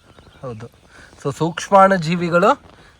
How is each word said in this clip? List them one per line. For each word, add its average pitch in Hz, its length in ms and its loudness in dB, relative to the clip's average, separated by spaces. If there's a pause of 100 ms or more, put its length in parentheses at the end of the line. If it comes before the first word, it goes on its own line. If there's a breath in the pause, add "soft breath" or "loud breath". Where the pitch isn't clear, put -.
(420)
ಹೌದು. 117 460 -18 (360 soft breath)
So, 139 120 -6
ಸೂಕ್ಷ್ಮಾಣು 190 600 2
ಜೀವಿಗಳು 175 560 0 (480 soft breath)